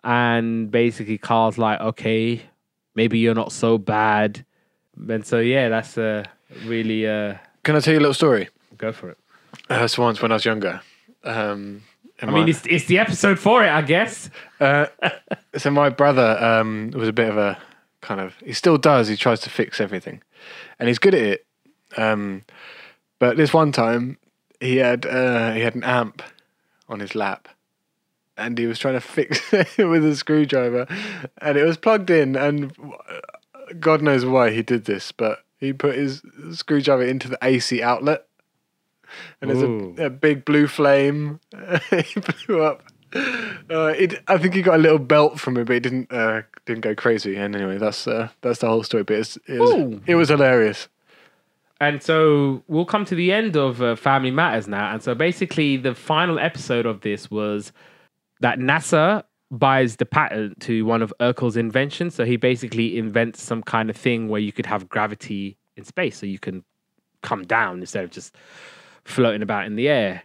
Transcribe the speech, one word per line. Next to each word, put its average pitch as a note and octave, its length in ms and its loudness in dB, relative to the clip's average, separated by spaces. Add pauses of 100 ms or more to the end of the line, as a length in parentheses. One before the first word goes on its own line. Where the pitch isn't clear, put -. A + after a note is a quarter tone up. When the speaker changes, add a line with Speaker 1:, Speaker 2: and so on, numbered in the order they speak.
Speaker 1:
And A#2 640 0
basically A2+ 460 0
Carl's A2+ 400 0
like, A2 240 0
"Okay, A2+ 600 -2 (520)
maybe A2+ 240 2
you're A2+ 160 4
not A2+ 180 -4
so A2+ 260 2
bad." G#2+ 680 0 (640)
And A2 160 -4
so, A#2+ 140 0
yeah, B2 320 2
that's A2 260 -4
a G#2+ 280 -4 (420)
really, A2 400 -2
uh, G#2 280 -4 (280)
Speaker 2:
Can D3+ 140 2
I D3 40 4
tell D#3 140 4
you D3+ 60 6
a - 20 6
little C#3+ 120 4
story? B2 340 2 (280)
Speaker 1:
Go A2 160 -8
for F2+ 180 -16
it. - 80 -20 (520)
Speaker 2:
Uh, A#2+ 160 2
so A#2+ 160 0
once A#2 180 2
when A2+ 120 2
I - 20 4
was G#2+ 100 -2
younger, G2+ 360 -2 (440)
um, G#2 580 -8 (360)
in - 100 -8
Speaker 1:
I C#3+ 40 -2
mean, D#3+ 120 4
Speaker 2:
my E3 60 4
Speaker 1:
it's, - 160 -4
it's E3 200 0
the F3 120 4
episode G3+ 400 2
for A3 260 4
it, F3 60 2
I D#3 120 0
guess. F3 480 -2 (280)
Speaker 2:
Uh, C#3+ 280 2 (340)
<laughs> - 360 -12
so C#3+ 140 0
my C#3+ 180 4
brother, B2+ 540 4
um, A2 520 0
was A2+ 140 -2
a A2 40 -2
bit A2+ 160 2
of G#2+ 100 -2
a G2+ 200 0 (420)
kind G2 200 -8
of, F#2 140 -10 (100)
he C3 80 -12
still D#3+ 260 4
does, C3 300 4
he G#2+ 80 -2
tries A2+ 240 0
to - 100 -14
fix - 300 -4
everything. G2 420 -8 (560)
And A#2+ 100 -2
he's A#2+ 100 0
good F#3+ 160 4
at C#3 80 4
it. G2+ 240 -2 (500)
Um, G#2 460 -2 (760)
but B2 180 4
this D3+ 180 4
one D#3 160 6
time, A#2+ 480 -2 (420)
he B2+ 160 0
had, B2 300 2
uh, A#2+ 460 0
he A2 80 -2
had A#2 160 -2
an A#2+ 80 -8
amp B2 380 -2 (680)
on A2 120 -12
his G2+ 140 -10
lap. G2 340 -4 (880)
And A#2 220 -6
he A#2 80 -2
was A#2 120 -4
trying C3 160 -2
to B2 60 -2
fix - 480 -4
<laughs> - 40 2
it G3 360 2
with E3 160 4
a D3+ 120 2
screwdriver. C3+ 680 0 (520)
And D3 180 0
it D3 80 4
was D#3+ 120 2
plugged G#3 340 2
in, C#3+ 240 4
and C#3+ 400 -2
w-, - 240 -18 (800)
God D#3 240 2
knows C#3 220 4
why B2+ 260 4
he A2+ 120 -2
did A#2 240 -2
this, G2+ 260 -6
but A2 320 -4 (140)
he C3+ 140 -4
put C3+ 220 -2
his C#3 280 -4 (280)
screwdriver C#3+ 540 2
into B2+ 240 -2
the B2+ 140 -8
A B2+ 180 2
C A#2+ 220 -4
outlet. B2+ 440 0 (1120)
And C3+ 100 -6
there's C3+ 120 2
Speaker 1:
Ooh. G#2+ 360 -4
Speaker 2:
a, D#3+ 80 -2
a C3+ 40 -2
big C#3 340 0
blue D3 220 4
flame. C#3+ 720 2 (140)
<laughs> F3+ 380 -4
He F3+ 300 0
blew F#3 420 -2
up. D3+ 200 0 (320)
Uh, G#3 840 -4
it, F#3 300 -2
I F#3 120 2
think F3+ 160 0
he F#3+ 80 0
got F3 140 6
a - 20 6
little D#3 200 8
belt D3+ 400 4
from B2+ 200 -4
it, A#2 80 -2
but B2 100 2
it A#2+ 60 0
didn't, B2+ 280 -4
uh, A2+ 320 -2 (220)
didn't A#2 160 -6
go A2 140 -2
crazy. G#2 420 0
And G2+ 180 -4
anyway, G2 220 -4
that's, G#2+ 320 -4
uh, A2+ 200 -2 (120)
that's A#2+ 200 -2
the A#2+ 80 0
whole A2+ 140 2
story. G#2+ 200 -2
But G#2+ 160 0
it's, - 180 -6 (100)
it - 140 -4
was, - 100 6
Speaker 1:
Ooh. B2 360 0
Speaker 2:
it F3 80 4
was E3 160 4
hilarious. B2+ 580 4 (920)
Speaker 1:
And D3 220 -2
so D3 640 2
we'll E3 180 -2
come G#3 180 -2
to F#3 100 -4
the F3 180 0
end G#3+ 240 0
of, B2+ 260 0
uh, A#2 140 0
Family C3+ 340 2
Matters B2+ 360 0
now. G#2 280 -4
And G#2+ 80 -8
so B2 120 -4
basically D#3 640 -2
the B2+ 180 -4
final D#3+ 440 -2
episode B2 480 -2
of G#2+ 160 -6
this G#2 280 -6
was G#2 420 -6 (680)
that B2 180 0
nasa D#3 640 2 (260)
buys C3 460 2
the A#2 100 -2
patent A2 540 -2
to A2+ 260 -2
one A2+ 160 0
of G#2+ 180 -4
Urkel's A#2+ 380 0
inventions. C3+ 560 -2
So A#2+ 100 -2
he B2 120 0
basically A#2 600 -2
invents A2+ 460 -2
some A2+ 200 -6
kind A2 280 -2
of G#2+ 60 -8
thing A2+ 320 -2
where G#2+ 120 -2
you G#2 120 -4
could - 120 -8
have G2+ 240 -6
gravity G#2 720 -8 (180)
in G#2 80 -20
space, - 320 -6
so - 80 -14
you G2 140 -8
can - 260 -12 (560)
come G2 240 -8
down F#2+ 360 -2
instead F2+ 240 -8
of E2+ 60 -12
just - 240 -20 (720)
floating A2+ 380 0
about G#2 240 -4
in G#2+ 100 -8
the B2 120 0
air. G#2 360 -2